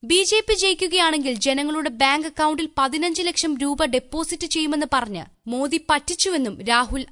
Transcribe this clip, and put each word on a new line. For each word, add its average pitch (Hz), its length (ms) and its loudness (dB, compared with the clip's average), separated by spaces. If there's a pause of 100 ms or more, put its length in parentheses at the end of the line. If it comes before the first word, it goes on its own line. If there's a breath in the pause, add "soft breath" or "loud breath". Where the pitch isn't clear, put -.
ബി 339 220 4
ജെ 427 160 2
പി 440 140 2
ജയിക്കുകയാണെങ്കിൽ 339 840 2
ജനങ്ങളുടെ 285 580 0
ബാങ്ക് 285 320 2
അക്കൗണ്ടിൽ 311 460 0
പതിനഞ്ച് 320 500 0
ലക്ഷം 330 320 -2
രൂപ 285 300 0
ഡെപ്പോസിറ്റ് 311 640 -4
ചെയ്യുമെന്ന് 302 400 0
പറഞ്ഞ് 208 360 -2 (220)
മോദി 269 380 -2
പറ്റിച്ചുവെന്നും 302 720 0 (100)
രാഹുൽ 247 460 2